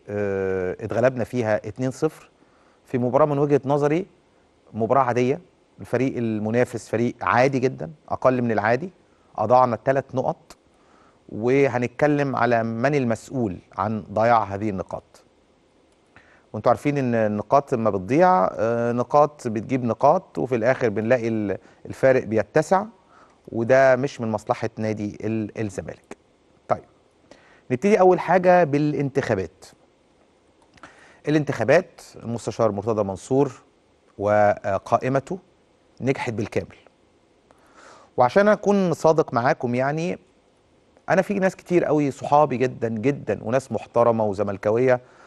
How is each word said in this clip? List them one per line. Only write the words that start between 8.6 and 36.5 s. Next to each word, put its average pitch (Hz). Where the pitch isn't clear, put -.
أضعنا 120
تلات 135
نقط، -
وهنتكلم 131
على 117
من 113
المسؤول 117
عن 104
ضياع 113
هذه 101
النقاط. -
وانتوا 110
عارفين 143
ان 123
النقاط 110
لما 113
بتضيع، 139
آه، 117
نقاط 139
بتجيب 113
نقاط، 147
وفي 131
الاخر 123
بنلاقي 113
ال-، 104
الفارق 131
بيتسع، 156
وده 131
مش 131
من 113
مصلحة 113
نادي 107
ال-، 110
الزمالك. -
طيب، -
نبتدي 190
اول 185
حاجة 180
بالانتخابات. 139
الانتخابات، 147
المستشار 113
مرتضى 104
منصور 127
وقائمته 104
نجحت 123
بالكامل. 101